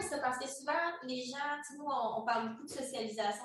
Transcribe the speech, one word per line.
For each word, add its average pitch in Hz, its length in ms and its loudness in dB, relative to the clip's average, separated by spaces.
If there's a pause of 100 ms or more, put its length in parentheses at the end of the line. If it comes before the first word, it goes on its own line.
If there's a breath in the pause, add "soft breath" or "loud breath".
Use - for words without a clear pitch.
c'est 285 120 0
parce 254 180 2
que 269 100 -2
souvent, 285 240 -2 (320)
les 254 200 -2
gens, 285 340 -2
tu 294 140 -10
sais, 285 60 -10
nous, 294 80 -8
on, 233 340 2
on 226 40 -4
parle 226 260 4
beaucoup 247 140 -8
de 302 60 -10
socialisation, 226 760 0